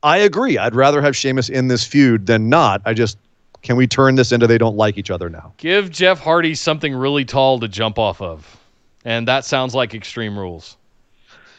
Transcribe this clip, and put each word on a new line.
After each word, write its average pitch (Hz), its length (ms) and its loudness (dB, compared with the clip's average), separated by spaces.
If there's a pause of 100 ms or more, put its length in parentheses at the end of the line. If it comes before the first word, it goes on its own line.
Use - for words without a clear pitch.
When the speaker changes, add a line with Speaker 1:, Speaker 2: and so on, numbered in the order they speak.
Speaker 1:
I 151 160 4
agree. 208 400 0
I'd 113 160 -2
rather 139 260 4
have 143 160 2
Sheamus 131 320 -2
in 127 200 -2
this 123 160 -2
feud 120 420 2
than 110 220 2
not. 117 360 2
I 110 80 -2
just, 110 240 -2 (460)
can 120 140 -2
we 127 100 4
turn 135 300 4
this 127 160 2
into 117 160 4
they 117 100 4
don't 110 180 0
like 107 220 0
each 98 140 -8
other 87 160 -6
now? 82 300 -18
Speaker 2:
Give 185 320 -2
Jeff 185 280 2
Hardy 160 380 0
something 156 380 -4
really 139 300 -2
tall 131 360 0
to 113 80 -6
jump 107 300 -6
off 104 220 -2
of. 82 380 -14 (460)
And 117 240 -4
that 131 160 0
sounds 131 300 -4
like 123 200 -2
Extreme 107 420 -10
Rules. 90 400 -12 (840)